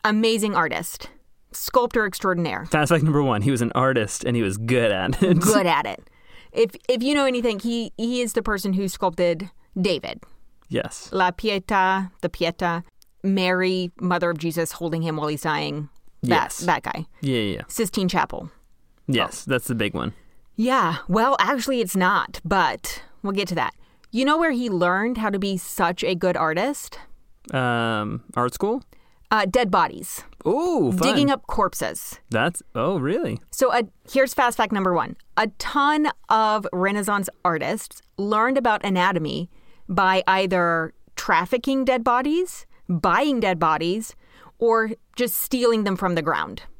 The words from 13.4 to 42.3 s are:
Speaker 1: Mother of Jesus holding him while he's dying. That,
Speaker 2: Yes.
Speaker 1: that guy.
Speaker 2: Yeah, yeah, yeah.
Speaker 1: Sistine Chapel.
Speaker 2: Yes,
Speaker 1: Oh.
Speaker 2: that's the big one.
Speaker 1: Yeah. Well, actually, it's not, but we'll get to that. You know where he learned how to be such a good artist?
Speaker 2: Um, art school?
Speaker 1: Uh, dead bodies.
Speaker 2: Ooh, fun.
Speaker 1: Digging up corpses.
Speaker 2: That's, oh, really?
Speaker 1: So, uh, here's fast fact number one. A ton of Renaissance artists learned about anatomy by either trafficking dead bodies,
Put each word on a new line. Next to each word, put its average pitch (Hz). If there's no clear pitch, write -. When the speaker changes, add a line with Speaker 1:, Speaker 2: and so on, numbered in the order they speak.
Speaker 1:
Mother 180
of 165
Jesus 165
holding 165
him 160
while 151
he's 151
dying. 151
That, 123
Speaker 2:
Yes. -
Speaker 1:
that 175
guy. -
Speaker 2:
Yeah, 135
yeah, 104
yeah. -
Speaker 1:
Sistine 196
Chapel. 170
Speaker 2:
Yes, 117
Speaker 1:
Oh. 135
Speaker 2:
that's 127
the 123
big 104
one. 82
Speaker 1:
Yeah. 226
Well, 226
actually, 247
it's 185
not, 185
but 165
we'll 196
get 196
to 180
that. 127
You 240
know 294
where 330
he 240
learned 190
how 220
to 196
be 196
such 175
a 190
good 175
artist? 170
Speaker 2:
Um, 117
art 123
school? 220
Speaker 1:
Uh, 214
dead 196
bodies. -
Speaker 2:
Ooh, 262
fun. -
Speaker 1:
Digging 285
up 269
corpses. -
Speaker 2:
That's, 120
oh, 151
really? 143
Speaker 1:
So, -
uh, 240
here's 269
fast 240
fact 220
number 190
one. 160
A 220
ton 294
of 214
Renaissance 202
artists 165
learned 220
about 233
anatomy 180
by 190
either 180
trafficking 240
dead 254
bodies, 285